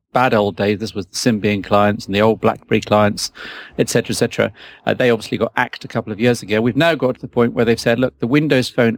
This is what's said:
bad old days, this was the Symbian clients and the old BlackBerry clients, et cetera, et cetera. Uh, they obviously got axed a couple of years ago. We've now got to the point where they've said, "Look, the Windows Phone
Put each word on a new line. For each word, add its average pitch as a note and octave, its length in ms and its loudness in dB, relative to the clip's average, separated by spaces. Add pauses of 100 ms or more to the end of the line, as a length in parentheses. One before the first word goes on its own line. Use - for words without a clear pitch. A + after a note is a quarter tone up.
(120)
bad B2+ 220 2
old G#2 220 2
days, G2+ 240 0
this G#2+ 160 -8
was G2 100 -8
the - 100 -18
Symbian G#2 480 0
clients G#2 420 2
and F#2+ 100 -6
the G2+ 60 2
old A2 200 4
BlackBerry A2 400 0
clients, G#2 500 0 (460)
et - 120 0
cetera, A2+ 260 -2
et - 20 -4
cetera. A2 340 0 (340)
Uh, A2 80 0
they B2 180 2
obviously A2 260 -2
got A2+ 180 -2
axed - 300 -4
a - 40 -18
couple A2 220 -6
of G2 80 -8
years A#2+ 220 2
ago. G#2 200 -2
We've A#2+ 140 0
now D#3+ 200 2
got B2+ 200 -2
to - 60 -18
the B2 60 -12
point A#2+ 260 0
where A#2+ 120 0
they've A#2 140 2
said, A#2 200 0
"Look, B2+ 200 -2
the A#2+ 80 -4
Windows C3+ 420 2
Phone A#2 280 0